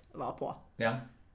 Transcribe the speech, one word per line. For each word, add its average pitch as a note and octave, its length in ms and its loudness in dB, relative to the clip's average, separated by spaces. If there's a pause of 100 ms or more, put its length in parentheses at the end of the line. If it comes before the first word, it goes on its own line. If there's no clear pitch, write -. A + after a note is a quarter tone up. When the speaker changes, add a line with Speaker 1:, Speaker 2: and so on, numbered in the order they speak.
(120)
Speaker 1:
var B2 260 -2
på. - 140 -2 (240)
Speaker 2:
Ja. A#2 180 4 (420)